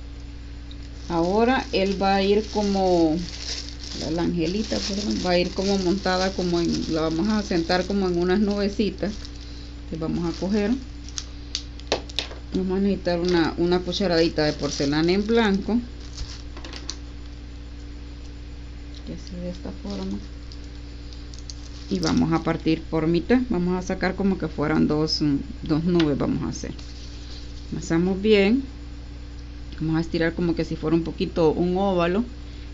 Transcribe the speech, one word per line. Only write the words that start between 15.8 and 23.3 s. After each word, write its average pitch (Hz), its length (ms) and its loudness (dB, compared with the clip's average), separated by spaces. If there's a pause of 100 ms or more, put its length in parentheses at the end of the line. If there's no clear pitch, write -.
que 160 80 -8
así 170 280 -10
de 180 80 -6
esta 185 220 -8 (120)
forma, 196 340 -6 (1700)
y 190 100 0
vamos 165 340 4
a 160 100 2
partir 160 380 0
por 160 260 0
mitad. 170 320 4 (100)